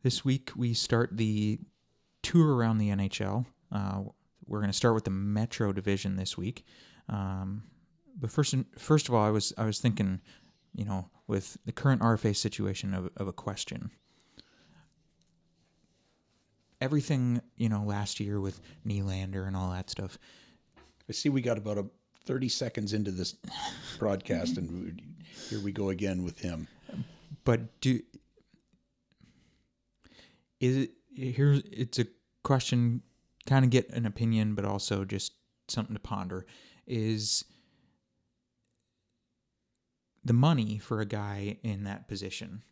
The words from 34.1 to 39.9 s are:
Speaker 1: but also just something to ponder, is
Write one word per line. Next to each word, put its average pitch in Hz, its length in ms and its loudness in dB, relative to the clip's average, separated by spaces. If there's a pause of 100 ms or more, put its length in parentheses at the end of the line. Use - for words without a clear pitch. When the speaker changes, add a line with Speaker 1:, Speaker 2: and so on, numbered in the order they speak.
Speaker 1:
but 101 100 -2
also 101 400 -2
just 95 280 -6 (360)
something 107 260 -4
to 104 60 -8
ponder, 92 460 -6 (400)
is 110 580 -2 (2750)